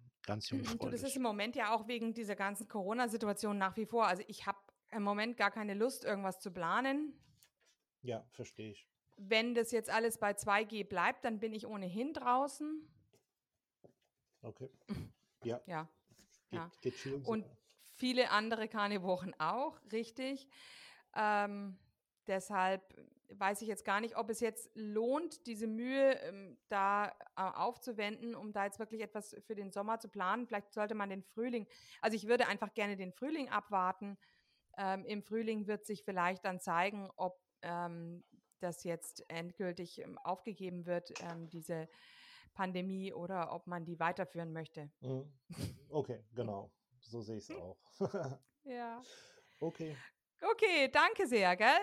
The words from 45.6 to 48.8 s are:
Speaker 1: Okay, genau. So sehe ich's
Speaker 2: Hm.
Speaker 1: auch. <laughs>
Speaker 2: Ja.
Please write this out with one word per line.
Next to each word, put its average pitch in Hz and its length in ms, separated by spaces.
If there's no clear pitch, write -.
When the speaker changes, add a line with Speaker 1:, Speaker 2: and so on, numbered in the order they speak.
Speaker 1:
Okay, 131 340
genau. 107 380
So 117 200
sehe 107 160
ich's 101 140
Speaker 2:
Hm. 339 100
Speaker 1:
auch. 90 180
<laughs> 165 420
Speaker 2:
Ja. 240 360